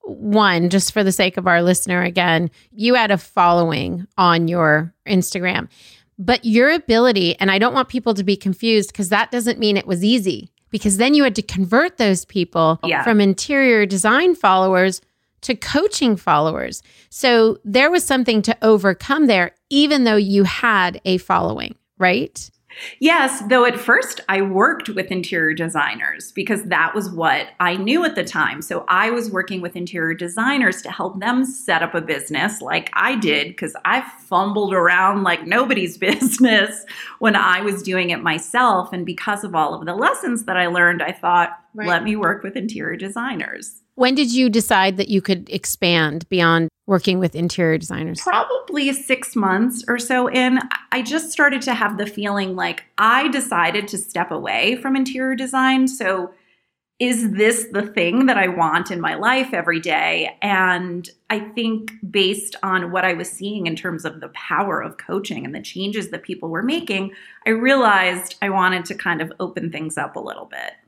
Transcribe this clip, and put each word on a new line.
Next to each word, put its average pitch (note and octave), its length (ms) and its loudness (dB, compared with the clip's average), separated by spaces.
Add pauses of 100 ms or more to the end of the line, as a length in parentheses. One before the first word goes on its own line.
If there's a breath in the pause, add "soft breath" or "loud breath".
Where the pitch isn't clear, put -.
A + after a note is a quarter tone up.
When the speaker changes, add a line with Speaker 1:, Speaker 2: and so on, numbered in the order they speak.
Speaker 1:
One, G3+ 640 2
just F#3+ 220 0
for G#3+ 120 0
the G3 80 2
sake F#3 260 0
of F#3 100 -2
our F3 140 4
listener F3+ 400 2
again, F3 480 2 (220 soft breath)
you A#3 240 2
had A3 160 2
a G3 60 2
following F3 880 2 (100)
on E3+ 300 4
your E3 460 2 (140)
Instagram. F#3 600 0 (500 soft breath)
But A3+ 260 0
your A#3+ 280 4
ability, A3+ 680 2
and F#3+ 120 2
I F#3+ 80 2
don't A#3+ 140 4
want B3+ 160 0
people A#3 240 -2
to G3 100 -2
be G3 120 2
confused G3+ 580 0
'cause F#3+ 160 -4
that G#3+ 220 0
doesn't A#3+ 280 -2
mean G#3 180 2
it - 100 -4
was F3+ 160 -2
easy, G3+ 480 0 (200)
because G3+ 260 0
then B3+ 160 4
you D4 100 6
had A#3 120 2
to A3 60 -4
convert G#3+ 560 0
those G3 280 2
people E3 580 2
Speaker 2:
Yeah. D3+ 200 0
Speaker 1:
from G#3+ 180 4
interior A3+ 640 4
design A3 500 2
followers F#3+ 680 2 (400)
to B3+ 140 -2
coaching C#4 600 0
followers. D#3 680 0 (260 soft breath)
So A3+ 540 4
there B3+ 260 4
was F4+ 140 2
something B3 380 2
to - 200 0
overcome A3 680 2
there, F#3 240 2 (180)
even C#4+ 340 4
though A3 140 4
you G3+ 260 4
had F#3 640 2
a F#3 120 2
following, F3+ 580 -2 (220)
right? F#3 520 0 (500 loud breath)
Speaker 2:
Yes, C#4 500 2
though B3 160 6
at A#3+ 140 0
first - 500 0
I G3 120 2
worked G3 480 2
with G3 220 -6
interior E3+ 420 -2
designers C#3+ 760 -4
because G#3 340 -4
that E3 280 0
was F#3+ 160 -4
what D#3 380 -2 (120)
I F3+ 160 2
knew B3 300 0
at A3 100 -2
the F#3 80 -4
time. D3 380 -4
So - 260 -8
I G3 240 2
was A#3 200 -4
working F#3 280 -4
with F3 160 -10
interior F3 380 -4
designers G#3 680 -2
to - 80 -10
help F#3+ 280 -6
them B3 260 0
set E3+ 360 -2
up E3 140 -4
a E3+ 40 0
business D3+ 640 -4
like D#3+ 320 -4
I A#3 220 0
did, D#3+ 420 -2
'cause - 180 -10 (100)
I A3 160 0
fumbled G3 720 -2
around F#3 500 2
like E3 240 0
nobody's G#3+ 500 0
<laughs> F#3 120 -2
business A3 760 2 (320 loud breath)
when G#3+ 180 2
I F#3 260 2
was G3 220 -4
doing F#3 280 -2
it E3 100 -4
myself. F3+ 720 0
And F3+ 120 -6
because G3+ 380 -6
of F3+ 120 -8
all D#3 180 0
of D#3+ 120 -10
the F3 100 -4
lessons B3+ 500 -2
that F#3 100 -2
I F3+ 120 2
learned, F3 340 2
I D#3 100 -4
thought, F3 460 0 (160)
Speaker 3:
Right. G#3+ 140 -6
Speaker 2:
"Let F3 160 0
me G#3+ 120 -2
work G3+ 280 -2
with G3 120 -10
interior F#3+ 420 -6
designers." G#3 840 -10 (140)
Speaker 1:
When B3+ 200 4
did C4 180 2
you B3+ 160 4
decide G3+ 460 2
that G3 140 -2
you G3 120 2
could F#3 280 -4
expand E3 800 0
beyond E3 400 2 (180)
working F#3 320 2
with F3 160 0
interior E3 420 0
designers? E3 440 -8
Speaker 2:
Probably F#4 720 -2
six - 420 -6
months G#3+ 540 0
or A#3+ 100 0
so B3 280 0
in, B3+ 320 2 (340)
I B3+ 80 -2
just D#4 300 -4
started C#4+ 320 0
to B3+ 100 -2
have G#3+ 240 -2
the G3+ 100 -4
feeling G3+ 480 -4
like F3 300 -6 (120)
I A#3+ 300 2
decided G3+ 600 0
to G3+ 80 -8
step - 340 -6
away D3+ 460 -2
from C4 180 -2
interior C4 400 -2
design. C4 540 0
So F#3 420 -4 (680 soft breath)
is A#3+ 320 0
this G#3+ 420 0
the G3+ 120 -2
thing G3+ 420 0
that A#3+ 100 2
I F#3+ 100 2
want E3+ 420 0
in F3 120 -8
my D#3+ 140 -4
life B3+ 380 0
every E3 280 -2
day? E3 600 -2
And F3+ 680 -2 (220)
I G#3+ 120 -2
think A3 500 -6 (180)
based F#3+ 540 -2
on F#3 280 -2
what F#3 120 -2
I F#3 100 0
was E3+ 160 -8
seeing G3 380 -8
in D#3+ 80 -4
terms E3 300 -8
of D#3 160 -10
the - 80 -14
power F3 520 -4
of D#3+ 160 -12
coaching F3 480 -8
and C3+ 80 -12
the D#3+ 80 -12
changes G3 500 -8
that E3 120 -12
people - 260 -10
were E3 140 -6
making, G3+ 480 -4 (340 loud breath)
I - 40 0
realized A3 920 2
I G3+ 80 -4
wanted F3+ 360 0
to G3 100 -10
kind F3 260 -4
of E3 100 -8 (100)
open E3+ 300 -8
things D#3 260 -8
up C#3+ 180 -8
a - 60 -10
little - 240 -14
bit. B1 280 -14 (140)